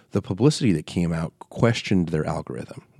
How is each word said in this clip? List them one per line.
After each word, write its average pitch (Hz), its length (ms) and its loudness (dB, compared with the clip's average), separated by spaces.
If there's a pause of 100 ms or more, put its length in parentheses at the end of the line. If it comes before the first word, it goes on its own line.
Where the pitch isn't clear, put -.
(120)
the 98 100 0
publicity 113 500 2
that 78 140 -2
came 85 260 -2
out 82 260 -4
questioned 104 720 0
their 78 180 -2
algorithm. - 560 -8 (180)